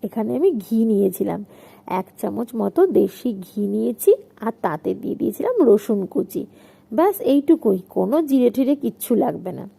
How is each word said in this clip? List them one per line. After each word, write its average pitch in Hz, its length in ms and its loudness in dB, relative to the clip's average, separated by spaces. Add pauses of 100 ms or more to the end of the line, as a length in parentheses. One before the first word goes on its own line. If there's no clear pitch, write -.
এখানে 220 320 -4
আমি 349 160 2
ঘি 226 340 0
নিয়েছিলাম, 196 600 0 (420)
এক 185 180 -6 (120)
চামচ 214 380 -6
মতো 214 300 2
দেশি 208 480 0
ঘি 196 340 -6
নিয়েছি, 226 480 2 (260)
আর 220 100 -6 (100)
তাতে 175 320 -4
দিয়ে 208 220 -8
দিয়েছিলাম - 460 -4
রসুন 208 440 2
কুচি। - 400 -6 (480)
ব্যাস 359 280 2
এইটুকুই, 277 580 2 (100)
কোনো 208 320 0
জিরে 269 280 4
টিরে 262 260 0
কিচ্ছু - 400 -4
লাগবে 170 360 2
না। 180 280 -12